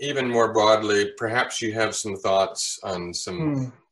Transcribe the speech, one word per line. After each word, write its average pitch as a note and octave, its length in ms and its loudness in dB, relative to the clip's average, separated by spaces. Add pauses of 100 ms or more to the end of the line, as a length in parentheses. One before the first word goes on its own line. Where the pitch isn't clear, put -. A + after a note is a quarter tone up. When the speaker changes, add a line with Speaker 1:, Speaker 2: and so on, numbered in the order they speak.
Speaker 1:
even C3+ 280 -4
more A#2 240 2
broadly, G#2+ 640 4
perhaps A#2+ 460 -2
you A2 100 -2
have A2 220 -2
some G2+ 220 -6
thoughts F#2+ 640 0
on F2+ 320 -6
some, F3+ 240 -6 (160)
Speaker 2:
Hmm. C3 100 -2 (280)